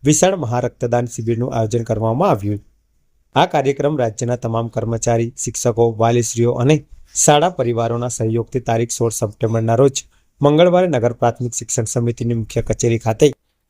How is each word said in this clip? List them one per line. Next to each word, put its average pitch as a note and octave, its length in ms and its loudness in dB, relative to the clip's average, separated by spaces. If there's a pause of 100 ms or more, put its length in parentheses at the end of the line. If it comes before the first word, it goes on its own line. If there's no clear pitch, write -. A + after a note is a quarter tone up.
વિશાળ E3 340 2
મહારક્તદાન B2 680 -2
શિબિરનું A#2 480 -4
આયોજન A2+ 300 -2
કરવામાં A2+ 460 0
આવ્યું. G#2 280 -2 (760)
આ D3 120 4
કાર્યક્રમ C#3+ 500 0
રાજ્યના A#2+ 400 -2
તમામ A#2 320 -4
કર્મચારી, A#2 680 -2
શિક્ષકો, A#2 480 -2 (140)
વાલીશ્રીઓ A#2 560 2
અને C3+ 220 2 (380)
શાળા D#3 360 4
પરિવારોના A#2 580 -2
સહયોગથી A#2 520 -2
તારીખ A#2 320 -2
સોળ A#2 200 0
સપ્ટેમ્બરના A2+ 680 -2
રોજ C#3 220 2 (380)
મંગળવારે F3 480 4
નગર A#2+ 240 0
પ્રાથમિક A#2+ 420 -2
શિક્ષણ A#2 300 -6
સમિતિની A#2 500 -4
મુખ્ય A2+ 280 -4
કચેરી A2+ 360 0
ખાતે A2 280 2 (440)